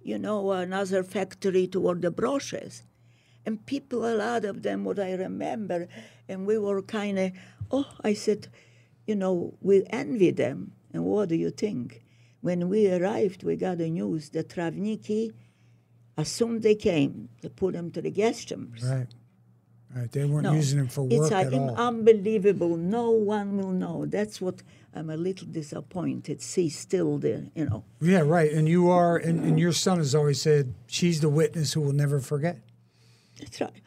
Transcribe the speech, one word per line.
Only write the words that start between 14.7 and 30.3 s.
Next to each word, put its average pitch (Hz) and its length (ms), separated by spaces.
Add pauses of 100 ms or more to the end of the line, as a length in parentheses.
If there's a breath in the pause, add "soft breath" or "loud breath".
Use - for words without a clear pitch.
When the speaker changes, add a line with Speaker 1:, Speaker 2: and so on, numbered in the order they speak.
Speaker 1:
as 156 100
soon 233 340
they 214 140
came, 165 540 (120)
they 156 80
put 185 240
them 170 180
to 165 100
the 156 100
gas 202 340
chambers. 117 380
Speaker 2:
Right. 127 240 (880)
Right. 123 160
They 143 140
weren't 147 180
Speaker 1:
No, 147 100
Speaker 2:
using 143 260
them 135 100
for 139 160
Speaker 1:
it's 127 140
Speaker 2:
work 156 120
Speaker 1:
a - 40
Speaker 2:
at 185 180
Speaker 1:
im-, - 160
Speaker 2:
all. - 80
Speaker 1:
unbelievable. 214 1000
No 226 340
one 202 460
will 190 140
know. 175 340
That's 208 360
what 185 200 (320 soft breath)
I'm 160 160
a 156 60
little 175 320
disappointed. 147 960
See, - 280
still 156 480
the, 143 380
you 160 100
know. - 200 (160)
Speaker 2:
Yeah, 180 200
right. 156 300
And 156 160
you 175 220
are, 175 280
and, 165 280
and 160 140
your 170 120
son 180 280
has 139 140
always 147 280